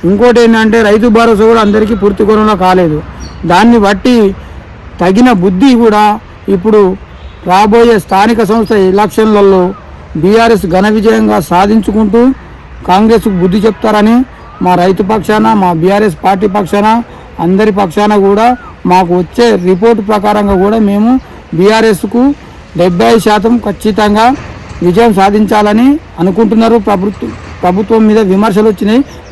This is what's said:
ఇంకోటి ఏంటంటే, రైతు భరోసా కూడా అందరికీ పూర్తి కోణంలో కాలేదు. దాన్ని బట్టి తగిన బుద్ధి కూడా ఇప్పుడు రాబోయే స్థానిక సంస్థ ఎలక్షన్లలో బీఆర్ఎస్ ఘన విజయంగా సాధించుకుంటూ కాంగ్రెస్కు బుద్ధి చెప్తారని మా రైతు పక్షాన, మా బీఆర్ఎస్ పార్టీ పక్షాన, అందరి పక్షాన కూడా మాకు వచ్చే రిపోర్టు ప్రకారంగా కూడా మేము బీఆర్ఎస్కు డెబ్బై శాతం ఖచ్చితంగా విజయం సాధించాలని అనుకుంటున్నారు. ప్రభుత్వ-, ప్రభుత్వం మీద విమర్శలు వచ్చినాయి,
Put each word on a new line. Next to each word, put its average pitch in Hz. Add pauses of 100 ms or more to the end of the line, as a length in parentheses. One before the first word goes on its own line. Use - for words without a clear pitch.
ఇంకోటి 233
ఏంటంటే, 226
రైతు 214
భరోసా 220
కూడా 226
అందరికీ 214
పూర్తి 202
కోణంలో 214
కాలేదు. 180 (440)
దాన్ని 214
బట్టి 196 (680)
తగిన 202
బుద్ధి 196
కూడా 214 (300)
ఇప్పుడు 196 (500)
రాబోయే 214
స్థానిక 214
సంస్థ 214
ఎలక్షన్లలో 196 (440)
బీఆర్ఎస్ 214
ఘన 185
విజయంగా 214
సాధించుకుంటూ 208 (560)
కాంగ్రెస్కు 214
బుద్ధి 185
చెప్తారని 214 (380)
మా 180
రైతు 180
పక్షాన, 214
మా 185
బీఆర్ఎస్ 185
పార్టీ 196
పక్షాన, 208 (360)
అందరి 190
పక్షాన 202
కూడా 208 (280)
మాకు 180
వచ్చే 220
రిపోర్టు 190
ప్రకారంగా 202
కూడా 208
మేము 214 (340)
బీఆర్ఎస్కు 220 (440)
డెబ్బై 190
శాతం 214
ఖచ్చితంగా 214 (480)
విజయం 202
సాధించాలని 208 (200)
అనుకుంటున్నారు. 220
ప్రభుత్వ-, 202 (320)
ప్రభుత్వం 214
మీద 214
విమర్శలు 202
వచ్చినాయి, 214 (320)